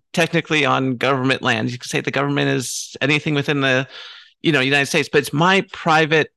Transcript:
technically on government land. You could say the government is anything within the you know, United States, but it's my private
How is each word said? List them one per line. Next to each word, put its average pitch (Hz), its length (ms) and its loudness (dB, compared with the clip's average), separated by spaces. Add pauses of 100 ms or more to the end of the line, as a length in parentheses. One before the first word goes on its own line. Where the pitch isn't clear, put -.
(140)
technically 160 520 2
on 131 320 0
government 131 440 0
land. 120 300 0
You 123 60 -8
could - 120 -12
say 139 120 -2
the 139 100 -4
government 143 380 0
is - 520 -6
anything 151 340 0
within 143 260 -2
the 135 260 0 (540)
you 160 100 2
know, 143 80 2
United 139 280 2
States, 151 240 0
but 156 80 4
it's 143 140 -4
my 185 380 2
private 156 640 2